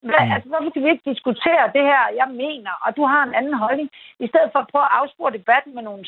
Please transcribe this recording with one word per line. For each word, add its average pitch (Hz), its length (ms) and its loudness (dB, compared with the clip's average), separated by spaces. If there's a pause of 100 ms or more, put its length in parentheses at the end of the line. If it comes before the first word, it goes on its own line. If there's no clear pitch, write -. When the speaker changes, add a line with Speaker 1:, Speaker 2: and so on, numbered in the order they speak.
Speaker 1:
Hvad, 294 160 4
Speaker 2:
Mm. 226 100 -2
Speaker 1:
altså, - 140 -8
hvorfor 311 220 -2
kan 269 120 -4
vi 302 80 4
ikke - 220 -2
diskutere 269 520 0 (100)
det 277 160 4
her, 269 120 4 (180)
jeg 262 80 0 (140)
mener, 247 300 -8 (120)
og 220 120 0
du 294 140 0
har 294 120 4
en - 160 -4
anden 277 140 -4 (100)
holdning, 277 260 -2 (360)
i - 60 -6
stedet 311 200 4
for 277 80 0
at 262 120 -6
prøve 285 160 2
at - 120 2
afspore 277 380 -4
debatten 254 380 0
med 240 140 -12
nogle 196 180 -14